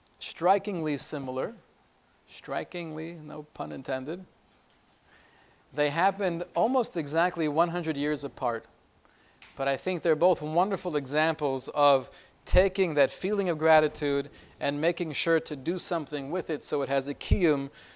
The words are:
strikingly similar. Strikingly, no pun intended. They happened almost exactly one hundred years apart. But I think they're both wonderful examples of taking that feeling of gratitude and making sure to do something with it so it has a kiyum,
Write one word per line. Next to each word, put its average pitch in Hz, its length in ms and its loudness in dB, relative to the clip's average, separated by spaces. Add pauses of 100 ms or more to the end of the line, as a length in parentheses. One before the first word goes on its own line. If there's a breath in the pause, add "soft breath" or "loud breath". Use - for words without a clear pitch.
(200)
strikingly 175 760 0
similar. 139 580 -4 (720)
Strikingly, 160 960 -8
no 151 180 -12 (120)
pun - 160 -8
intended. 143 540 -6 (1500 soft breath)
They 147 160 0
happened 175 560 0 (100)
almost 240 400 0
exactly 165 540 0
one 165 200 2
hundred 160 280 -4
years 143 260 -2
apart. 120 420 -4 (920 soft breath)
But 135 100 -2
I 139 80 0
think 180 260 -4
they're 165 140 4
both 165 260 4
wonderful 165 540 -2
examples 143 720 0
of 143 400 4 (360 loud breath)
taking 185 480 4
that 143 180 4
feeling 196 380 -2
of 160 80 0
gratitude 151 720 4 (300 loud breath)
and 143 200 -2
making 165 320 0
sure 165 300 2
to 156 140 -8
do 147 220 -4
something 147 540 -2
with 175 180 -4
it 156 140 -4
so 143 200 0
it 127 60 -4
has 139 200 0
a 143 40 -2
kiyum, 147 560 2 (260 loud breath)